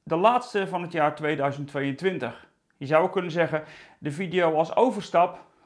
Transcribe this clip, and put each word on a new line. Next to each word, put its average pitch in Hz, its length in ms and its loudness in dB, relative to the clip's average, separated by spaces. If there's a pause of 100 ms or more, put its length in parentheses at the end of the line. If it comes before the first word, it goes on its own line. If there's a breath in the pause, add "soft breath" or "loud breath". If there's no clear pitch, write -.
de 160 120 -2
laatste 208 520 2
van 170 140 -4
het 170 100 -10
jaar 151 240 0
tweeduizend 143 520 -2
tweeëntwintig. 139 800 -4 (280)
Je 139 100 -14
zou 156 180 4
ook 185 80 0
kunnen 180 200 -2
zeggen, 156 320 0 (360 loud breath)
de 147 120 -6
video 170 420 0
als 165 220 0
overstap, 196 640 2 (260)